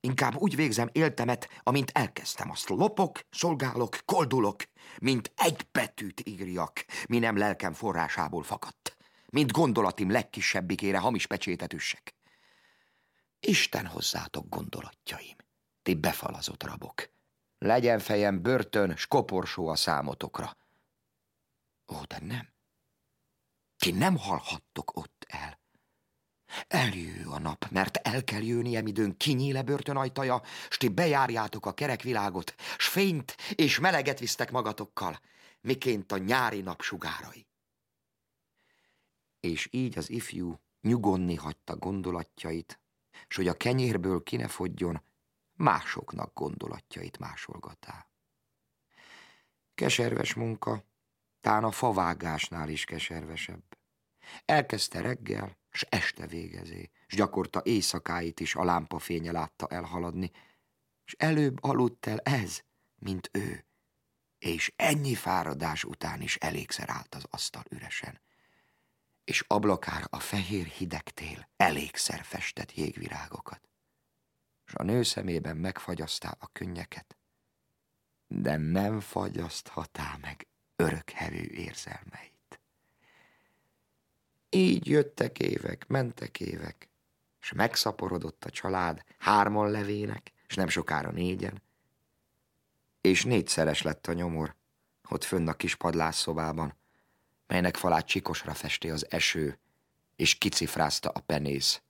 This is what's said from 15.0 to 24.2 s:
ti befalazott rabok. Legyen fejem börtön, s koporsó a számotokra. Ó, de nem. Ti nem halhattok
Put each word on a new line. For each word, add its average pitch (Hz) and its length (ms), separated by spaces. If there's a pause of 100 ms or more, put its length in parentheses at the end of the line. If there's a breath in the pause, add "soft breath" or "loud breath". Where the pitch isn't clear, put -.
ti 95 120
befalazott - 680
rabok. - 500 (460)
Legyen 117 400
fejem 101 440
börtön, 104 540
s - 100
koporsó 90 600
a 78 80
számotokra. 71 800 (1400)
Ó, - 40 (120)
de - 100
nem. - 340 (1200)
Ti - 140
nem 160 260
halhattok - 800